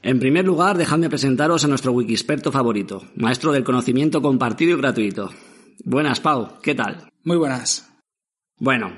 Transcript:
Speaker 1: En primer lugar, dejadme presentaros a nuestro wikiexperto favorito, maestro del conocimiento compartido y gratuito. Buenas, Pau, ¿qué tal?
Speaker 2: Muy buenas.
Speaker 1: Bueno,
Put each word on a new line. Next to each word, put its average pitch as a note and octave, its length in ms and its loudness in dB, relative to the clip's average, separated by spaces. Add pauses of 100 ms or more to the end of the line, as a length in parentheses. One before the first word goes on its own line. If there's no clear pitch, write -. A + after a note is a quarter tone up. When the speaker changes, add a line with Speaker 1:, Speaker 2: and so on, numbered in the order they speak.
Speaker 1:
En B2 160 2
primer D3+ 260 2
lugar, F#3 320 2
dejadme D#3 320 2
presentaros D3 560 2
a - 20 4
nuestro B2+ 240 0
wikiexperto B2 600 0
favorito, G#2 520 -2 (120)
maestro B2+ 360 0
del C3+ 120 2
conocimiento C3 580 0
compartido C3+ 560 2
y - 20 -4
gratuito. G#2+ 520 -2 (520)
Buenas, C#3+ 380 0
Pau, C3+ 400 -2
¿qué D3 140 -2
tal? G#2 340 -6 (140)
Speaker 2:
Muy E3+ 120 0
buenas. C3+ 560 -2 (680)
Speaker 1:
Bueno, A2+ 400 0